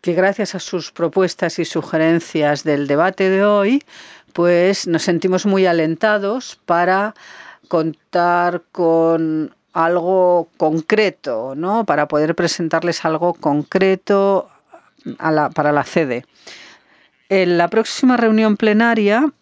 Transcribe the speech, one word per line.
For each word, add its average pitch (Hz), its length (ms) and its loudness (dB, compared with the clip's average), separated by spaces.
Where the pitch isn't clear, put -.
que 175 120 -2
gracias 190 400 0
a 185 60 -10
sus - 320 -8
propuestas 170 640 -2
y 170 80 -2
sugerencias 160 960 0
del 143 220 0
debate 175 460 0
de 190 120 2
hoy, 208 400 2
pues 175 520 2
nos 165 160 -2
sentimos 185 460 0
muy 190 180 2
alentados 196 1000 -2
para 185 480 0
contar 175 920 -2
con 165 840 0
algo 175 760 2
concreto, 156 1000 -2
¿no? 196 300 -2
Para 147 220 0
poder 156 280 0
presentarles 165 680 -2
algo 165 300 0
concreto 190 1120 0
a - 140 -2
la, 151 180 0
para 147 220 0
la 147 120 2
sede. 127 440 -2
En 180 280 2
la 170 100 2
próxima 226 480 0
reunión 220 420 2
plenaria 220 840 2